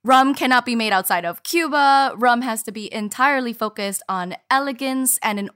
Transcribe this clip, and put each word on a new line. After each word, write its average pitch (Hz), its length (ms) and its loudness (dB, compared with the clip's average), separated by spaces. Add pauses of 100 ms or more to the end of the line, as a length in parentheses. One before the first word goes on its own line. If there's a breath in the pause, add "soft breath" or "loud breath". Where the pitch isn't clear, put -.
rum 262 320 4
cannot 254 300 2
be 240 100 -2
made 220 200 0
outside 185 320 0
of 170 160 -8
Cuba. 277 760 2
Rum 240 240 2
has 226 220 -4
to 220 100 -10
be 208 180 -12
entirely 254 640 -2
focused 214 560 -6
on 185 260 -6 (160)
elegance. 262 720 -2
And 208 160 -2
in 202 180 -6